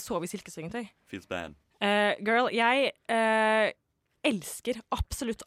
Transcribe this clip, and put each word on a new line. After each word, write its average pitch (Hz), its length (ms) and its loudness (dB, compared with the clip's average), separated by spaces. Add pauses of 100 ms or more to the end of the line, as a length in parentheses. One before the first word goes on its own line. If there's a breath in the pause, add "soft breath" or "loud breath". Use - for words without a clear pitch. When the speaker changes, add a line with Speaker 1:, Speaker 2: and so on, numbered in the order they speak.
Speaker 1:
sove 175 240 -4
i - 20 -8
silkesengetøy? 190 540 -10 (260)
Speaker 2:
Feels 95 180 -10
bad. 85 280 -6 (260)
Speaker 1:
Eh, 208 400 2
girl, 226 320 2
jeg, 240 400 2 (160)
eh, 220 640 4 (540)
elsker 226 580 -2 (100)
absolutt - 540 -6